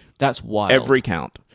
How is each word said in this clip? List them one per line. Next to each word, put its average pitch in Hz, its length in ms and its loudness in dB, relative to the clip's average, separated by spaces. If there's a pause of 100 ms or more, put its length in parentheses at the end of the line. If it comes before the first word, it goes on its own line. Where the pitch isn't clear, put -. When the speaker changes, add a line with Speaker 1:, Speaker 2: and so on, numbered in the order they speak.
(200)
Speaker 1:
That's 135 240 0
wild. 107 280 0
Speaker 2:
Every 131 300 2
count. 80 380 -6 (140)